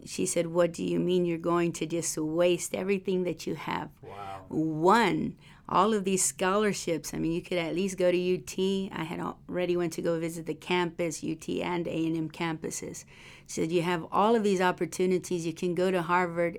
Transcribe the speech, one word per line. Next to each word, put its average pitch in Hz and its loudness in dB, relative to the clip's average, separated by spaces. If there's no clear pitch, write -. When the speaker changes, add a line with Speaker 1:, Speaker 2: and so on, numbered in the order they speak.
Speaker 1:
she - -4
said, 170 0
"What 170 2
do 185 -4
you 175 2
mean 180 2
you're 170 0
going 170 2
to 165 -4
just 165 -4
waste 170 2
everything 185 0
that 165 -6
you 165 -4
have 87 -6
Speaker 2:
Wow. 98 -12
Speaker 1:
won? 160 4
All 196 4
of 202 0
these 190 2
scholarships, 185 0
I 156 -6
mean, 160 0
you 180 -2
could 180 -2
at 165 -2
least 185 0
go 180 6
to 175 4
U 180 2
T." 190 0
I 165 -4
had 175 -6
already 175 -2
went 170 0
to - -8
go 170 0
visit 165 -6
the 156 -4
campus, 170 -2
U 160 -4
T 175 -4
and 175 -2
A 160 -2
and 160 0
M 160 -4
campuses. - -6
She - -4
said, 165 -2
"You 175 2
have 170 0
all 220 4
of 214 2
these 190 4
opportunities. 180 0
You 156 -4
can 180 -2
go 180 2
to 180 2
Harvard, 170 0